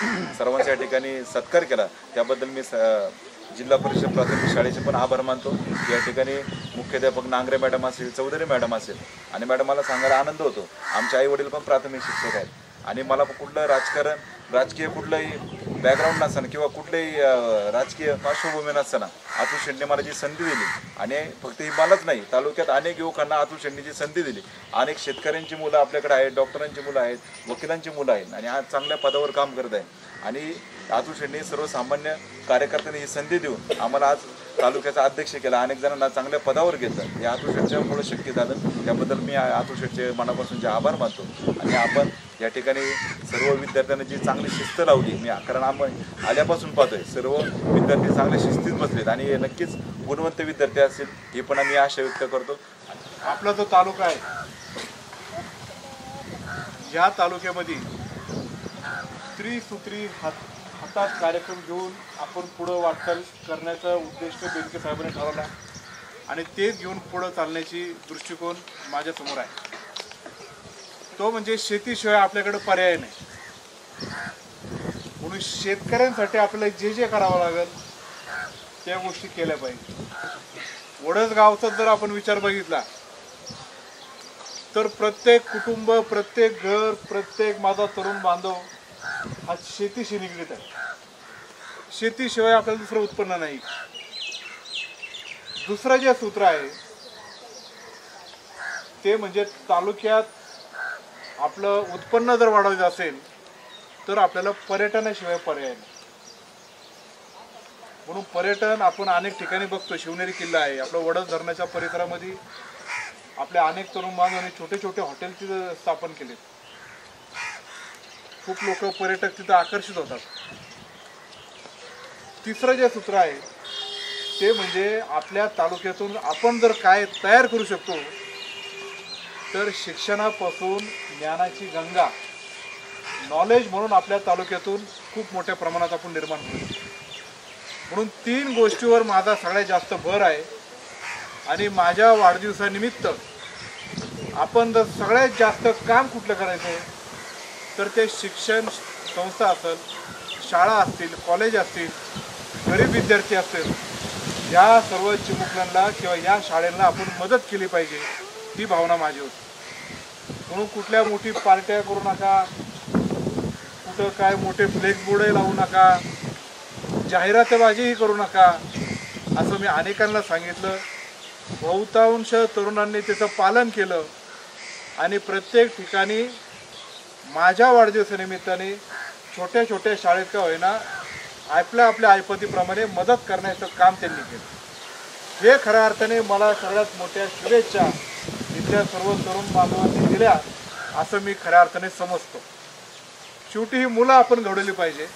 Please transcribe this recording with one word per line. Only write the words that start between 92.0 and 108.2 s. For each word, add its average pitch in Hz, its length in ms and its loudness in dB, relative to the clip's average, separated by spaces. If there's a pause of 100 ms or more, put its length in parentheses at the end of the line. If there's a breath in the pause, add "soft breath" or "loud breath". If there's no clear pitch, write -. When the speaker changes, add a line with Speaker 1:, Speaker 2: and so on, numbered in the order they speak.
Speaker 2:
आपल्याला 220 260 4
दुसरं 220 220 -4
उत्पन्न 202 320 -2
नाही. 151 260 -6 (2000)
दुसरं 254 280 2
जे 262 160 4
सूत्र 208 300 0
आहे, 156 260 4 (2250)
ते 202 120 4
म्हणजे 202 280 -2
तालुक्यात 208 800 2 (1160)
आपलं 202 460 0 (100)
उत्पन्न 233 420 2
जर 233 120 6
वाढवायचं 196 340 4
असेल, 175 440 -2 (840)
तर 202 100 0
आपल्याला 202 320 4
पर्यटनाशिवाय 202 840 -2
पर्याय 151 320 -4
नाही. 113 240 -12 (2250)
म्हणून 190 160 -8